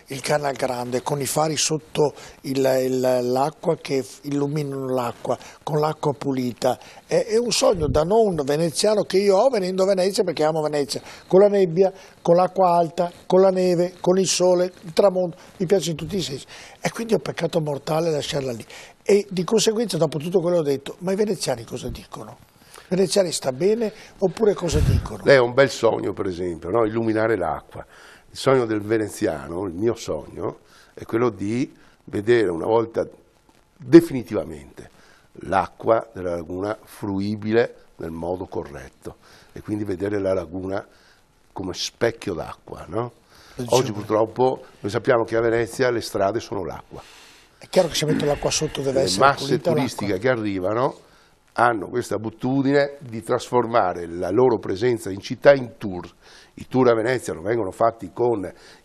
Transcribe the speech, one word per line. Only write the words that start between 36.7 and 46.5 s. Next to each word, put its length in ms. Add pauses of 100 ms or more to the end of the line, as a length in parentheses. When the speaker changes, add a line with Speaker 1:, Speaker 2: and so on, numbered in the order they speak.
Speaker 2:
fruibile 920 (220)
nel 140
modo 340
corretto 720 (340)
e 100
quindi 220
vedere 360
la 140
laguna 520 (640)
come 220
specchio 600
d'acqua, 540
no? 240 (440)
Speaker 1:
Eh, 140
Speaker 2:
Oggi 180
Speaker 1:
sì. 60
Speaker 2:
purtroppo 680 (200)
noi 100
sappiamo 320
che 140
a 40
Venezia 480
le 120
strade 380
sono 260